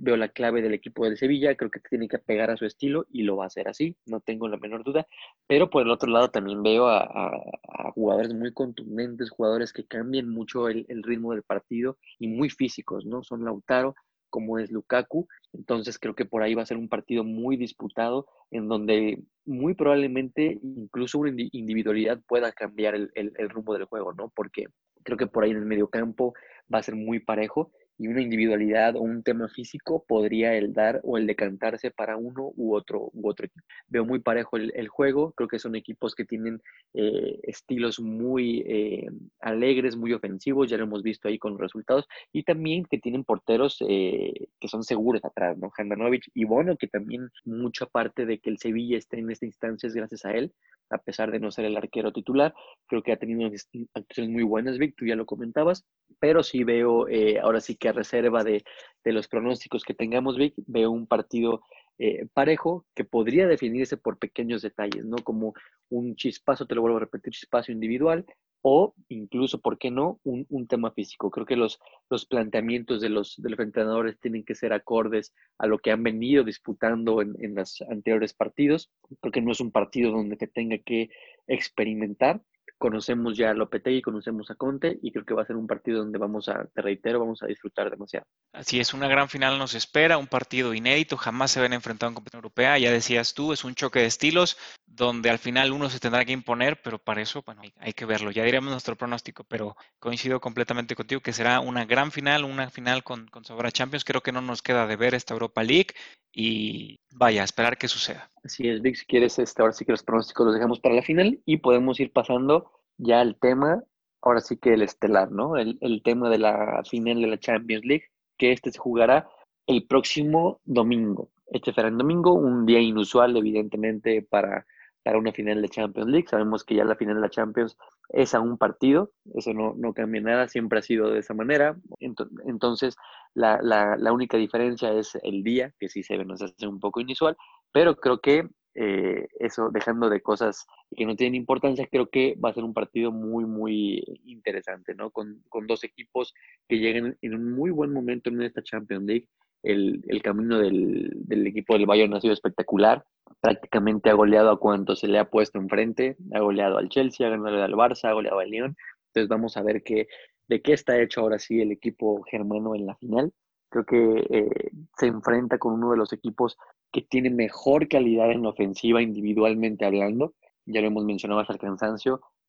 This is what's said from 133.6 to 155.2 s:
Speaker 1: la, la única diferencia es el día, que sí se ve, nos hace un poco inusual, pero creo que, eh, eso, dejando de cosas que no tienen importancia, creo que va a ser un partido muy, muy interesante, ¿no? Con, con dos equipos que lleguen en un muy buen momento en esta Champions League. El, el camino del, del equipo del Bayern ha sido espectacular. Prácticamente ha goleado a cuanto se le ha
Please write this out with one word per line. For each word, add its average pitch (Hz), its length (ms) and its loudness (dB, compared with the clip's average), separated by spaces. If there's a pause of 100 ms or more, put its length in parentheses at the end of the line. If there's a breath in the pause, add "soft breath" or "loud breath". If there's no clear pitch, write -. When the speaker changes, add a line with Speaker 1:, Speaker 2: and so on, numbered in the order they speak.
Speaker 1:
la, 104 340 4
la 113 160 2
única 120 240 0
diferencia 117 560 0
es 107 300 -2
el 98 220 -4
día, 127 340 0
que 95 100 -8
sí 98 140 -8
se 98 160 -4
ve, 92 60 -4
nos 95 180 -10
hace 98 240 -10
un 101 140 -8
poco 101 200 -4
inusual, 143 360 0 (360 loud breath)
pero 160 240 6
creo 127 240 2
que, 156 280 4 (260)
eh, 98 540 -2 (100)
eso, 113 320 -2
dejando 113 400 0
de 101 120 0
cosas 107 440 -2 (300 soft breath)
que 113 100 -2
no 110 80 -2
tienen 123 220 0
importancia, 131 540 0
creo 127 180 2
que 131 360 2
va 113 60 2
a 104 40 -10
ser 113 100 -6
un 113 100 -8
partido 113 380 -2
muy, 110 320 -4
muy 107 580 -2 (220)
interesante, 98 720 -10
¿no? 107 160 -10
Con, 107 360 -12
con 110 200 -8
dos 113 160 -4
equipos - 500 -8 (340 soft breath)
que 117 100 2
lleguen 117 420 0
en 113 140 -6
un 117 180 -4
muy 147 180 -2
buen 147 220 -2
momento 123 380 -4
en 120 120 -4
esta 113 200 -6
Champions 101 420 -8
League. 113 240 -2 (340)
El, 101 460 0
el 104 140 -2
camino 110 360 0
del, 95 560 2
del 104 320 0
equipo 107 280 0
del 104 120 6
Bayern 104 280 6
ha 98 60 -2
sido 113 120 4
espectacular. 101 720 4 (360)
Prácticamente 107 680 2
ha 107 60 8
goleado 107 360 8
a 104 80 4
cuanto 101 380 2
se 107 100 -4
le 104 120 4
ha 107 100 2